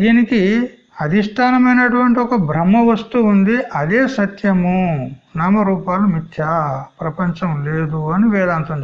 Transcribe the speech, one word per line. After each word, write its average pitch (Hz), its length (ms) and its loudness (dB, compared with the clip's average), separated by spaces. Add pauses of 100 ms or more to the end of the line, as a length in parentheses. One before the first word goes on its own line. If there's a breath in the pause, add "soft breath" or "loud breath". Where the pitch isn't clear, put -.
దీనికి 233 400 2 (640)
అధిష్టానమైనటువంటి 247 1200 2
ఒక 247 80 -2 (180)
బ్రహ్మ 175 260 2 (140)
వస్తువు 220 420 0
ఉంది, 196 240 2 (220)
అదే 175 200 0 (180)
సత్యము, 185 600 0 (640)
నామరూపాలు 190 720 0
మిథ్యా, 160 400 -4 (480)
ప్రపంచం 170 480 -4 (180)
లేదు 156 320 -4 (140)
అని 202 120 2 (100)
వేదాంతం 165 480 -2